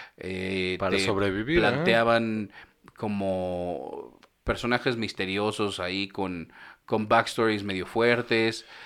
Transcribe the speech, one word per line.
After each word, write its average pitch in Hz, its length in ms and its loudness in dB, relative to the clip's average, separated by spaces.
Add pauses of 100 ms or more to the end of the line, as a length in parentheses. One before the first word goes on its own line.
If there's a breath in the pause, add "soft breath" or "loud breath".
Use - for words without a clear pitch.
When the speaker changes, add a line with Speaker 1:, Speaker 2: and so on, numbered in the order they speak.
(180 loud breath)
Speaker 1:
Eh, 92 600 -2
Speaker 2:
Para 95 180 2
Speaker 1:
te 98 80 2
Speaker 2:
sobrevivir, 104 520 0
¿eh? - 20 6
Speaker 1:
planteaban 113 920 2 (440 loud breath)
como 90 1200 -4 (240)
personajes 120 540 0
misteriosos 101 800 -2
ahí 95 280 -4
con, 92 460 -6 (320 loud breath)
con 110 220 0
backstories 113 560 2
medio 95 240 -4
fuertes. 113 760 2 (200 loud breath)